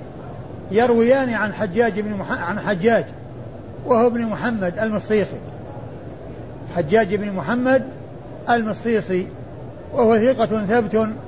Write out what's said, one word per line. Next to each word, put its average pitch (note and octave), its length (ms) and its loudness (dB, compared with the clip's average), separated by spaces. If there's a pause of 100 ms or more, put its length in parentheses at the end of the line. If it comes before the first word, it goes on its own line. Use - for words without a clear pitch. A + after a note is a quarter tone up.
(720)
يرويان A#3+ 600 6
عن A3 240 0
حجاج G#3 460 2
بن G#3 100 -2
مح-، G3 320 -4
عن F3+ 180 -4
حجاج، G3 440 2 (840)
وهو A#3+ 200 6
ابن A#3 160 2
محمد G3+ 560 -2
المصيصي، G#3+ 580 0 (1400)
حجاج F3+ 380 2
بن G3+ 180 -2
محمد A#3+ 500 2 (680)
المصيصي، A3 760 0 (640)
وهو A3+ 260 6
ثقة A3+ 280 4
ثبت A3 600 2 (200)